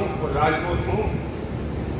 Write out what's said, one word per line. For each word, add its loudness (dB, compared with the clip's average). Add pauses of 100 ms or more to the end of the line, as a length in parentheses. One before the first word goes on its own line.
(200)
और 0
राजपूत 2
हूं, 2 (960)